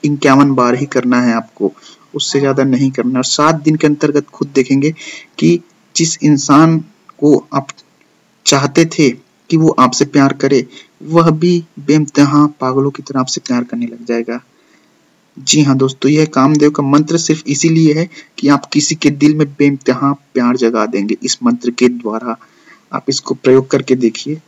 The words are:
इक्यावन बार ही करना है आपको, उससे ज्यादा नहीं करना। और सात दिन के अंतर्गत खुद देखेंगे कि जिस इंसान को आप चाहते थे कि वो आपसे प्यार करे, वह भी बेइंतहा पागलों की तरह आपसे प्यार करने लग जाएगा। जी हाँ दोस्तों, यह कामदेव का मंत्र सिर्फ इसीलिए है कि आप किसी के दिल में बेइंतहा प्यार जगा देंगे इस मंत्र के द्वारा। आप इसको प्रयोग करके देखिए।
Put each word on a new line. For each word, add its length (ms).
इक्यावन 500
बार 200
ही 120
करना 360
है 120
आपको, 360
उससे 260
ज्यादा 240
नहीं 260
करना। 280
और 60
सात 380
दिन 140
के 100
अंतर्गत 400
खुद 280
देखेंगे 360
कि 220
जिस 280
इंसान 560
को 120
आप 160
चाहते 420
थे 220
कि 460
वो 220
आपसे 280
प्यार 280
करे, 320
वह 300
भी 320
बेइंतहा 680
पागलों 300
की 120
तरह 180
आपसे 200
प्यार 240
करने 220
लग 180
जाएगा। 360
जी 260
हाँ 140
दोस्तों, 340
यह 160
कामदेव 440
का 120
मंत्र 360
सिर्फ 280
इसीलिए 480
है 140
कि 100
आप 180
किसी 280
के 180
दिल 220
में 140
बेइंतहा 640
प्यार 240
जगा 280
देंगे 360
इस 200
मंत्र 280
के 200
द्वारा। 460
आप 160
इसको 260
प्रयोग 360
करके 260
देखिए। 520